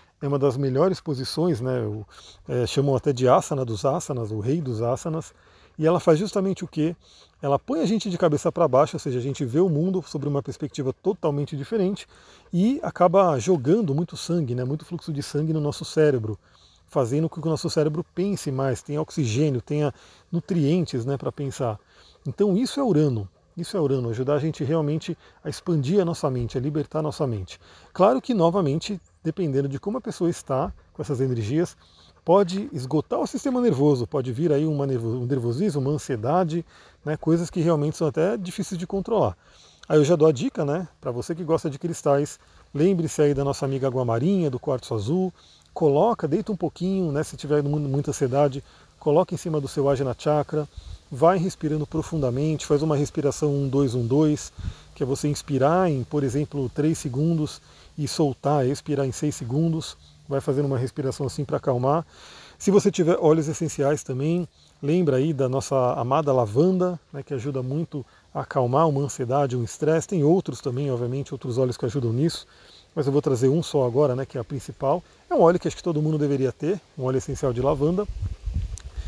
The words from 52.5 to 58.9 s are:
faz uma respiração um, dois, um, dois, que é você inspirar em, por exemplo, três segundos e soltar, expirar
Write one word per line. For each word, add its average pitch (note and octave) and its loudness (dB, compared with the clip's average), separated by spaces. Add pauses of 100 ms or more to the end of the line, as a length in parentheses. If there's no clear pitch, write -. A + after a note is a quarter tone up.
faz C#3+ 2
uma D#3 2
respiração C#3+ 0
um, C#3+ 0
dois, C3+ 2
um, A#2+ 0
dois, D3 2 (420)
que - -4
é - -2
você C3+ -2
inspirar D3 2
em, B2+ -2
por D3 -2
exemplo, C3+ -2
três D#3 0
segundos D3+ -2 (360)
e D3 -4
soltar, C#3+ 0
expirar C#3 -2